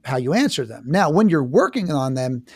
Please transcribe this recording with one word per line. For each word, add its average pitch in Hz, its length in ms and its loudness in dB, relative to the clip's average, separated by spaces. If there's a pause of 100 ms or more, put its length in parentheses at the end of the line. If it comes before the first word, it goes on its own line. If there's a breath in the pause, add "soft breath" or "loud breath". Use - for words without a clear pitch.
how 131 120 -4
you 131 160 -2
answer 220 320 0
them. 110 220 -14
Now, 165 240 2
when 202 180 4
you're 156 160 2
working 175 480 0
on 131 220 -2
them, 127 420 -4